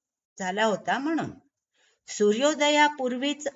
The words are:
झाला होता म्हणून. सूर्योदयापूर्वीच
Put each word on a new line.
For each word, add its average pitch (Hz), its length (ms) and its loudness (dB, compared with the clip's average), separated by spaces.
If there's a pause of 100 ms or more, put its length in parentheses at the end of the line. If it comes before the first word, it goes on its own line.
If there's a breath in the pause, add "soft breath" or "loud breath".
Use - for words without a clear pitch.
(400)
झाला 196 260 -2
होता 196 320 -2
म्हणून. 269 340 -4 (760)
सूर्योदयापूर्वीच 285 1500 0